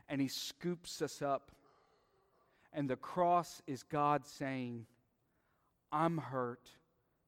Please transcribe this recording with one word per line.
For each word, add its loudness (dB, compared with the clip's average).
and 0
he 2
scoops -4
us -4
up. -2
And -2
the 0
cross 2
is -6
God 2
saying, -6
"I'm 4
hurt -4